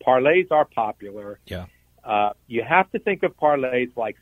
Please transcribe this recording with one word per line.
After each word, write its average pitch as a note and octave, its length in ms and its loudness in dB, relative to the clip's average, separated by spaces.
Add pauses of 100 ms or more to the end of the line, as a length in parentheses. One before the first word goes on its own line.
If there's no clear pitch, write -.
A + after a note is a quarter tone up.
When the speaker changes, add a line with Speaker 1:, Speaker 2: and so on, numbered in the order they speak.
Speaker 1:
parlays D3 440 4
are D3+ 140 4
popular. G#2 840 -8
Speaker 2:
Yeah. F2+ 200 -10 (360)
Speaker 1:
Uh, G#2 280 0 (160)
you A#2+ 200 -4
have F3 260 2
to A3+ 60 -6
think G3 260 -2
of F3+ 120 -4
parlays B2+ 600 0
like A2 260 -6